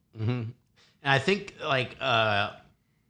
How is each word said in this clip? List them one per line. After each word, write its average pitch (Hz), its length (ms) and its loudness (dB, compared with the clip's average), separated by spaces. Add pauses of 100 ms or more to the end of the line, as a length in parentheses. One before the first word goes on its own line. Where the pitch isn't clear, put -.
(180)
Mm-hmm. 110 120 -2
And 120 240 -4 (480)
I 139 160 4
think, 196 440 -2
like, 135 380 -2
uh, 110 520 2 (580)